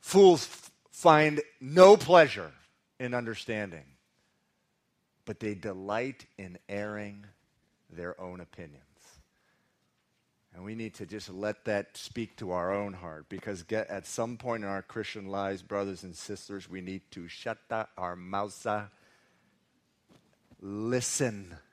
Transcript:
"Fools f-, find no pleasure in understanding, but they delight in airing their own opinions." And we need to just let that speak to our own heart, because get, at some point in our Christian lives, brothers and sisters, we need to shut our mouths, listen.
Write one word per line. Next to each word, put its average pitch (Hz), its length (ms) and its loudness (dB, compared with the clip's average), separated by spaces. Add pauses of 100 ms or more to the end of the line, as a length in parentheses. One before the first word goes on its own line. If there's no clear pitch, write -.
"Fools 180 460 8
f-, - 240 -20 (200)
find 151 500 6 (200)
no 180 360 12
pleasure 139 540 6 (480)
in 123 140 -6
understanding, 107 720 -6 (1400)
but 107 140 -12
they 107 140 -6
delight 104 720 -8 (120)
in 90 200 -16 (100)
airing 104 580 -10 (680)
their 87 280 -12
own 90 220 -14
opinions." 78 420 -20 (1700)
And 90 80 -18
we 107 100 -12
need 110 220 -10
to 101 100 -12
just 101 240 -14
let 101 360 -6
that 101 320 -4
speak - 400 -12
to 95 140 -8
our 90 220 -2
own 101 200 -6
heart, 82 360 -16
because 95 320 -10
get, 107 280 -4
at 98 180 -10
some 117 300 -6
point 117 260 -8
in 98 60 -8
our 98 120 -6
Christian 104 460 -12
lives, 98 340 -6
brothers 98 420 -6
and 90 120 -16
sisters, 98 520 -12
we 92 140 -12
need 92 200 -10 (100)
to 87 160 -14
shut - 320 -10 (360)
our 90 200 -8
mouths, 95 500 -8 (1900)
listen. 104 1000 -4 (160)